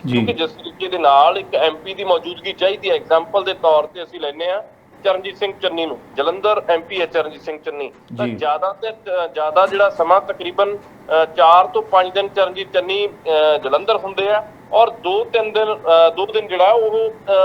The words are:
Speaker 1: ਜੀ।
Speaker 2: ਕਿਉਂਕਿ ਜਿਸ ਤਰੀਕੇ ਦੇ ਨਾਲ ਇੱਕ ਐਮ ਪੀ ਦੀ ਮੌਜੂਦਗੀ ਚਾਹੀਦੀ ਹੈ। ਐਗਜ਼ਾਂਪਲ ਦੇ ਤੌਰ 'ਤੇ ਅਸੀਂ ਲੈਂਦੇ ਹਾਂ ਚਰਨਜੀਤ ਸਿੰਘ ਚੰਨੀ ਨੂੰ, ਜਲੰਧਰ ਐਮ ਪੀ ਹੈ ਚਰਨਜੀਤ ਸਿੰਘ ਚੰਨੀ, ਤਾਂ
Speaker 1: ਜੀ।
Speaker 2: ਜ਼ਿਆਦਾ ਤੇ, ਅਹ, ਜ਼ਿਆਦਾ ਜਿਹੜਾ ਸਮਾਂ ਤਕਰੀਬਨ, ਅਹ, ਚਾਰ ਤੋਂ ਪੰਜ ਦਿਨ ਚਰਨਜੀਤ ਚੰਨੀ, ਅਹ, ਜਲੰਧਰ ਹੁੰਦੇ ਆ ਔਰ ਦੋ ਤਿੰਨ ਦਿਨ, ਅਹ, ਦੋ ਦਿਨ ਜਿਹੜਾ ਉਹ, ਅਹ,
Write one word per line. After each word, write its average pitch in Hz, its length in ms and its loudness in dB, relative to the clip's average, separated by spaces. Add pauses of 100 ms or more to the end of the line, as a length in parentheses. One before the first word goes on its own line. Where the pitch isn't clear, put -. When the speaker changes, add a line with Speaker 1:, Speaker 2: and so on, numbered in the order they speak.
Speaker 1:
ਜੀ। 127 80 -4
Speaker 2:
ਕਿਉਂਕਿ 117 200 0
ਜਿਸ 160 180 -4
ਤਰੀਕੇ - 360 -12
ਦੇ 180 100 -6
ਨਾਲ 151 400 4
ਇੱਕ 190 180 -6
ਐਮ 156 200 0
ਪੀ 190 180 -14
ਦੀ 202 100 -10
ਮੌਜੂਦਗੀ 175 500 -4
ਚਾਹੀਦੀ 196 360 -2
ਹੈ। 170 60 2
ਐਗਜ਼ਾਂਪਲ 165 480 -2
ਦੇ 185 100 -4
ਤੌਰ 156 300 2
'ਤੇ 170 200 -14
ਅਸੀਂ 170 160 -18
ਲੈਂਦੇ 156 320 -6
ਹਾਂ 202 100 -6 (420)
ਚਰਨਜੀਤ 190 340 -4
ਸਿੰਘ 196 240 -4
ਚੰਨੀ 165 240 -4
ਨੂੰ, 147 140 -8 (160)
ਜਲੰਧਰ 190 540 -2
ਐਮ 165 120 0
ਪੀ 185 200 -8
ਹੈ 170 40 0
ਚਰਨਜੀਤ 156 360 -4
ਸਿੰਘ 156 180 -12
ਚੰਨੀ, 143 320 -10 (260)
ਤਾਂ 123 100 -4
Speaker 1:
ਜੀ। 117 80 -6
Speaker 2:
ਜ਼ਿਆਦਾ 151 460 -4
ਤੇ, 220 80 -8
ਅਹ, 180 380 -6
ਜ਼ਿਆਦਾ 156 400 0
ਜਿਹੜਾ 196 220 2
ਸਮਾਂ 180 320 2
ਤਕਰੀਬਨ, 202 560 -4
ਅਹ, - 480 -2
ਚਾਰ 170 420 6
ਤੋਂ 220 140 -4
ਪੰਜ 185 320 2
ਦਿਨ 196 140 0
ਚਰਨਜੀਤ 190 460 -4
ਚੰਨੀ, 190 340 -2
ਅਹ, 156 500 0
ਜਲੰਧਰ 160 400 0
ਹੁੰਦੇ 196 320 -4
ਆ 214 140 0 (300)
ਔਰ 226 160 4
ਦੋ 196 340 -4
ਤਿੰਨ 220 280 -2
ਦਿਨ, 214 220 0
ਅਹ, 165 360 4
ਦੋ 165 160 -4
ਦਿਨ 214 220 -4
ਜਿਹੜਾ 185 240 2
ਉਹ, 220 380 0
ਅਹ, 196 240 -6 (120)